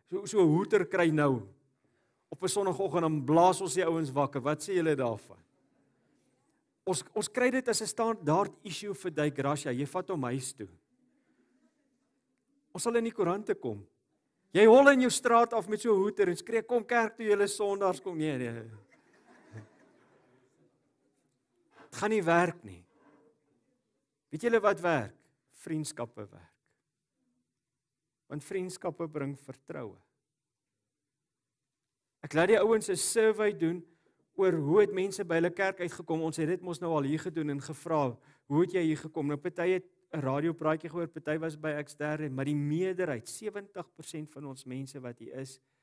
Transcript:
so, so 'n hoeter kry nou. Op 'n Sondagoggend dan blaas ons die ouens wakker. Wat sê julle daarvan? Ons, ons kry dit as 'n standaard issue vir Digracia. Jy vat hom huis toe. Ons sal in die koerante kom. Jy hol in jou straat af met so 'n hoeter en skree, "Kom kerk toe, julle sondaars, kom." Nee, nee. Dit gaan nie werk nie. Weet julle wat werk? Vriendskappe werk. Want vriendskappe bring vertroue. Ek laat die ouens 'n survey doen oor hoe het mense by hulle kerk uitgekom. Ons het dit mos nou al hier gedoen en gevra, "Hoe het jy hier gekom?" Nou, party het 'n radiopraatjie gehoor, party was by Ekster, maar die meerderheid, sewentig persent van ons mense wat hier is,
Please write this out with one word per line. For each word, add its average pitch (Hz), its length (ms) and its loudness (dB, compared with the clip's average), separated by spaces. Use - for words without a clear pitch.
so, 196 160 -6
so 208 140 2
'n 170 80 8
hoeter 185 360 4
kry 175 260 2
nou. 143 320 2
Op - 140 -14
'n 185 60 -2
Sondagoggend 185 540 -2
dan 156 220 0
blaas 170 360 6
ons 185 140 -4
die 180 100 2
ouens 165 260 -2
wakker. 139 300 0
Wat 151 200 -2
sê 196 140 -6
julle 160 200 2
daarvan? 113 440 -4
Ons, 185 160 -2
ons 208 140 -4
kry 247 220 2
dit 254 180 -2
as 220 120 0
'n 220 60 -6
standaard 202 680 0
issue 202 320 -8
vir - 160 -8
Digracia. 143 640 -2
Jy 135 140 -4
vat 180 220 -6
hom 165 160 -4
huis 127 280 -6
toe. 101 160 -14
Ons - 100 -8
sal 233 140 0
in 233 80 2
die 226 80 -4
koerante 196 420 0
kom. 101 320 -8
Jy 202 140 8
hol 269 220 12
in 269 120 8
jou 254 100 4
straat 240 420 4
af 202 160 -2
met 214 120 -2
so 233 120 2
'n 196 60 4
hoeter 202 300 2
en 175 80 -2
skree, 220 260 -4
"Kom 240 220 -2
kerk 226 320 0
toe, 226 100 -6
julle 202 220 4
sondaars, 202 520 -2
kom." 180 160 -10
Nee, 156 220 -2
nee. 117 320 -8
Dit - 80 -12
gaan 208 80 0
nie 214 160 2
werk 170 400 2
nie. 90 140 -18
Weet 156 100 -10
julle 233 180 2
wat 196 220 2
werk? 147 320 0
Vriendskappe 143 640 -8
werk. 95 280 -20
Want 147 160 -10
vriendskappe 180 640 -8
bring 143 300 -8
vertroue. 113 600 -14
Ek 143 80 -10
laat 165 140 4
die 220 100 8
ouens 220 320 2
'n 180 60 0
survey 214 560 2
doen 165 320 -2
oor 190 180 2
hoe 160 280 4
het 202 120 4
mense 190 320 -4
by 165 100 -2
hulle 175 160 2
kerk 190 300 -4
uitgekom. 165 420 -6
Ons 160 140 -4
het 156 120 -2
dit 175 140 -4
mos 175 180 -8
nou 170 100 -4
al 147 140 0
hier 151 160 -2
gedoen 156 300 -6
en 139 100 -6
gevra, 147 560 -2
"Hoe 147 160 0
het 180 100 0
jy 185 100 0
hier 156 160 0
gekom?" 156 300 -6
Nou, 147 100 -4
party 175 300 -4
het 185 160 0
'n 151 60 -4
radiopraatjie 156 680 -2
gehoor, 165 180 -6
party 156 300 -6
was 156 180 -6
by 151 120 -8
Ekster, 147 640 -6
maar 131 140 -4
die 147 120 -2
meerderheid, 160 720 -2
sewentig 202 640 -12
persent 156 360 -12
van 143 160 -16
ons 135 180 -14
mense 131 360 -10
wat 123 180 -12
hier 127 160 -16
is, 135 260 -12